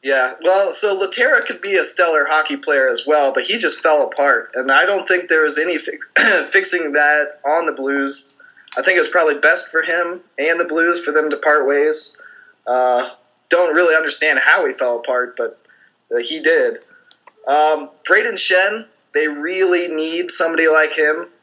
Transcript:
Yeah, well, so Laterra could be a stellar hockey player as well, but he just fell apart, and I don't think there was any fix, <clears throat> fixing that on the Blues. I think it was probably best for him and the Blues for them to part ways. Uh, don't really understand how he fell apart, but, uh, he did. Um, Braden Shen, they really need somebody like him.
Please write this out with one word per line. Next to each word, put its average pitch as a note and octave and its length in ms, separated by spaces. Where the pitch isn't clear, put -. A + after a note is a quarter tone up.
Yeah, C3 300
well, F#3+ 300
so G3+ 260
Laterra A#3 460
could - 160
be G3 160
a E3+ 80
stellar D#3+ 420
hockey D3+ 300
player C#3 320
as A#2+ 180
well, C#3+ 260
but - 100
he G#3+ 160
just - 220
fell D3+ 220
apart, C3 520
and B2+ 180
I D#3 140
don't F#3+ 200
think F3+ 220
there D#3+ 140
was D3 160
any E3+ 200
fix, - 380
<clears throat> F#3+ 340
fixing E3+ 420
that D3 520
on D#3+ 220
the D3 60
Blues. C#3 600
I - 40
think F#3 140
it F3 40
was D3+ 80
probably D#3 320
best E3+ 280
for D#3+ 140
him F3 380
and D#3+ 220
the E3+ 40
Blues E3+ 400
for D3+ 80
them D3+ 180
to C#3+ 60
part D3 300
ways. C#3+ 500
Uh, B2+ 440
don't E3+ 240
really E3 220
understand D3+ 420
how D#3+ 280
he C3 60
fell B2 280
apart, B2 360
but, A#2 220
uh, A#2+ 60
he C3+ 200
did. C#3 380
Um, D3 440
Braden A3 320
Shen, G3+ 480
they D3+ 160
really F3 600
need D#3+ 420
somebody E3 380
like D#3 240
him. D#3 340